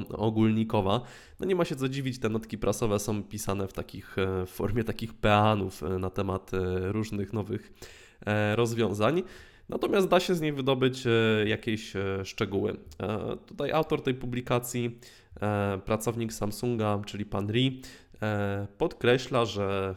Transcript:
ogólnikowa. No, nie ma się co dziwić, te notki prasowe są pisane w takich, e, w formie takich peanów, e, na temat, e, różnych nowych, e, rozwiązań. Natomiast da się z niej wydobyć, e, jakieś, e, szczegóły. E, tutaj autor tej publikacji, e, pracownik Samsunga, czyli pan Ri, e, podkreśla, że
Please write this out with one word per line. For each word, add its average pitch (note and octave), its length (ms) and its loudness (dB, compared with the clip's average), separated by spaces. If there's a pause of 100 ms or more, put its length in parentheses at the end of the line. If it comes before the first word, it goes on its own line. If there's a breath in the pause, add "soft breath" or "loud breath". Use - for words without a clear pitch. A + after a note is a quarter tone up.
ogólnikowa. A2 920 4 (400 loud breath)
No, - 60 -2
nie G3 80 4
ma E3+ 100 4
się D#3+ 120 -4
co C3 120 0
dziwić, C3 300 -4
te A2 100 0
notki A2 300 -4
prasowe G#2 400 2
są G#2 240 -2
pisane G2 460 -4
w - 40 -16
takich, - 460 -8
e, F#2+ 280 0
w - 40 -10
formie - 340 0
takich A2 300 -6
peanów, G#2 680 4
e, F#2 160 -2
na F#2 120 -2
temat, F#2+ 440 -4
e, F#2 380 0
różnych G#2 400 -4
nowych, G#2+ 400 -4 (540 loud breath)
e, G#2 300 2
rozwiązań. A#2 680 2 (460 loud breath)
Natomiast G3 400 2
da F3 120 6
się F3+ 140 0
z E3+ 60 0
niej D3+ 120 0
wydobyć, C3 540 2
e, A#2 40 4 (380)
jakieś, G#2+ 480 -2
e, F#2+ 280 -2
szczegóły. G2 520 -2 (260)
E, G2+ 340 -2 (100)
tutaj - 260 -4
autor D3+ 300 0
tej C3 120 0
publikacji, B2 840 -4 (420 loud breath)
e, G2+ 440 0
pracownik A2+ 480 -2
Samsunga, G#2 720 -2
czyli G2+ 200 -8
pan G2+ 240 -4
Ri, B2+ 320 2 (400 loud breath)
e, G2+ 440 -2 (120)
podkreśla, B2 680 2
że G2 520 -2